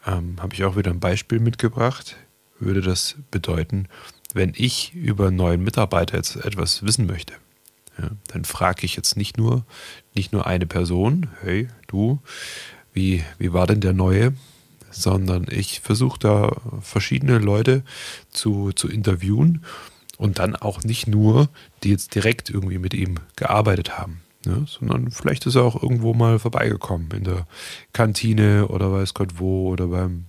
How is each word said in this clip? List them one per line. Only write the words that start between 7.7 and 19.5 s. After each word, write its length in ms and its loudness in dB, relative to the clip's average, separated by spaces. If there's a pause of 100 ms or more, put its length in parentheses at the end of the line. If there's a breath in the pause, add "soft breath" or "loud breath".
ja, 120 -4 (180)
dann 160 -6
frage 420 -2
ich 100 -4
jetzt 200 -2
nicht 200 -4
nur, 300 2 (480 loud breath)
nicht 180 -2
nur 140 0
eine 200 0
Person, 600 2 (140)
"Hey, 260 -2 (180)
du, 340 0 (760 loud breath)
wie, 280 2 (160)
wie 140 -2
war 140 2
denn 160 4
der 100 2
Neue?", 400 4 (580 loud breath)
sondern 580 0
ich 320 -4
versuche 380 0
da 380 2 (240)
verschiedene 580 0
Leute 460 2 (460 loud breath)
zu, 420 -2
zu 160 -4
interviewen 760 2 (520 loud breath)